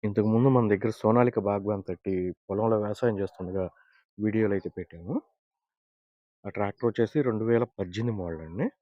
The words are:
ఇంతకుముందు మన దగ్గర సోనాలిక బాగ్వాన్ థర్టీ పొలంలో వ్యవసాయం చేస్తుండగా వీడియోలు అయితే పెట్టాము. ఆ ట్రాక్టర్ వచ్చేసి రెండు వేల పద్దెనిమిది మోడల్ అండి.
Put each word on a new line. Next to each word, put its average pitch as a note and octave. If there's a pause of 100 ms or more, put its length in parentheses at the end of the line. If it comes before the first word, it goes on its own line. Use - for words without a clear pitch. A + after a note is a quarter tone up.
ఇంతకుముందు A2
మన B2
దగ్గర G#2
సోనాలిక A#2+
బాగ్వాన్ G2+
థర్టీ F#2+ (340)
పొలంలో A2
వ్యవసాయం G#2
చేస్తుండగా F#2+ (540)
వీడియోలు G#2+
అయితే F#2+
పెట్టాము. F2 (1300)
ఆ G2+
ట్రాక్టర్ G2+
వచ్చేసి A2+ (100)
రెండు A2
వేల A#2 (140)
పద్దెనిమిది G#2
మోడల్ E2+
అండి. G2 (140)